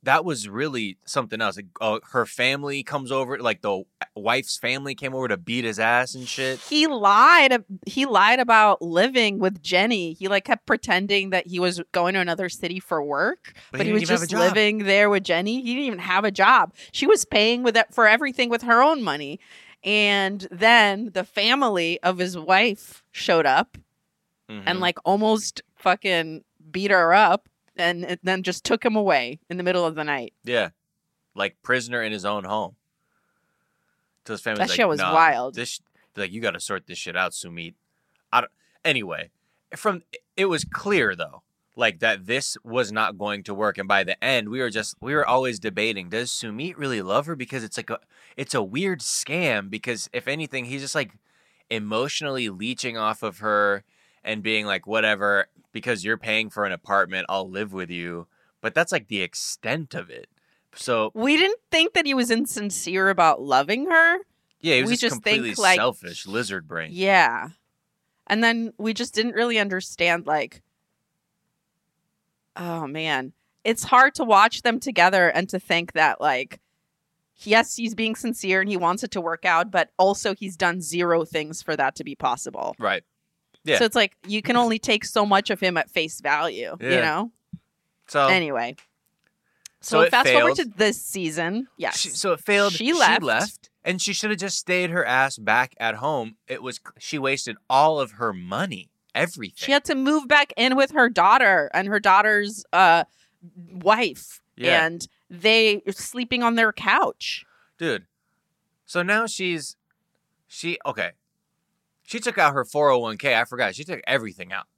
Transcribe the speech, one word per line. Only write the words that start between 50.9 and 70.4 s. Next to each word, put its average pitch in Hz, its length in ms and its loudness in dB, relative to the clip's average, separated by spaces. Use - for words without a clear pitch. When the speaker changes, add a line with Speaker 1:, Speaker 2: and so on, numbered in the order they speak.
Speaker 1:
like, 131 160 -4
emotionally 117 800 -4
leeching 113 480 -8
off 110 280 -4
of 98 160 -6
her 104 420 0
and 107 180 -6
being 107 240 0
like, 95 220 -4
"Whatever, 101 580 0
because 110 340 -6
you're 110 140 -2
paying 110 320 -4
for 104 140 -4
an 98 80 -4
apartment, 92 560 -2
I'll 95 200 -4
live 98 240 -8
with 92 180 -8
you." 87 360 -10
But 110 140 -6
that's, 170 160 0
like, 127 160 -4
the 101 160 -4
extent 135 720 -8
of 92 160 -10
it. - 160 -18
So 113 400 -2
Speaker 2:
We 262 220 0
didn't 392 240 0
think 330 220 0
that 330 140 0
he 285 60 -2
was 247 200 0
insincere 196 760 -2
about 180 320 4
loving 143 480 0
her. 330 280 4
Speaker 1:
Yeah, 160 140 2
he 123 80 6
was 135 80 0
Speaker 2:
We 247 60 2
Speaker 1:
just - 60 -4
Speaker 2:
just 165 200 -2
think, 214 140 0
Speaker 1:
completely 117 260 -2
Speaker 2:
like, 185 140 6
Speaker 1:
selfish, 104 500 -4
lizard 98 400 -6
brain. 80 260 -8
Speaker 2:
Yeah. 170 580 2
And 220 160 0
then 233 360 0
we 220 160 -4
just 233 200 -8
didn't 226 200 -2
really 233 260 0
understand, 175 680 -2
like, 147 340 -4